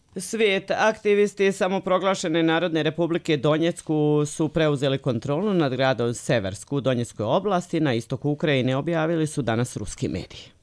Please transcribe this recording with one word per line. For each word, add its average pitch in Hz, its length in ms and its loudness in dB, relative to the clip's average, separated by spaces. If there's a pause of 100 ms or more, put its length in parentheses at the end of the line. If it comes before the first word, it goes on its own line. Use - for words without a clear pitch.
(160)
Svijet, 196 560 0
aktivisti 208 800 2
samoproglašene 185 920 0
Narodne 160 400 2
Republike 160 540 0
Donjecku 151 880 2
su 151 240 -2
preuzeli 147 480 2
kontrolu 147 560 -2
nad 156 180 2
gradom 123 420 0
Seversku 113 640 -2
u 131 40 -2
Donjeckoj 120 440 -2
oblasti 180 540 0
na 147 140 2
istoku 123 360 -4
Ukrajine, 135 460 0
objavili 160 520 -2
su 147 140 -6
danas 117 360 -2
ruski 104 300 -8
mediji. - 340 -8 (220)